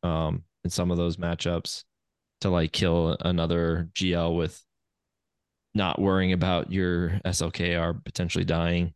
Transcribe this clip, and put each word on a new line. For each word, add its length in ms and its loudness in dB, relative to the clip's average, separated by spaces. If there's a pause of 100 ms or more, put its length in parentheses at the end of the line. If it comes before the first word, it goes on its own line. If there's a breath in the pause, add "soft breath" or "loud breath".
um, 400 0 (220)
in 60 -2
some 200 0
of 60 2
those 200 0
matchups 680 -4 (560)
to, 100 0
like, 220 2
kill 480 2
another 720 0
G 200 0
L 200 0
with 280 -2 (1120)
not 260 0
worrying 320 4
about 400 0
your 520 0
S 160 -2
L 120 -2
K 240 0
R 180 0
potentially 500 -4
dying. 520 0